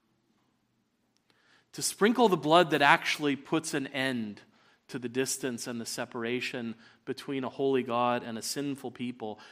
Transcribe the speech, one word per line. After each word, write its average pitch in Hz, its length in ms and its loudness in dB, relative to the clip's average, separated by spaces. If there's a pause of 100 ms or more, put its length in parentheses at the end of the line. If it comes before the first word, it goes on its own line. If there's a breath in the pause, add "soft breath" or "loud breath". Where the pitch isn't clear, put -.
(1700 soft breath)
To - 80 -10
sprinkle 226 480 4
the 180 80 4
blood 156 340 6
that 147 100 4
actually 147 540 4
puts 160 380 -4
an 135 140 -4
end 120 520 -4 (480 soft breath)
to 143 100 -10
the 120 120 -8
distance 131 580 -4
and 120 140 -8
the 110 40 -10
separation 120 920 -6 (280 loud breath)
between 135 400 -8
a 120 60 -6
holy 135 340 0
God 123 400 0
and 113 140 -10
a 107 40 -8
sinful 139 500 -6
people, 117 480 -10 (120)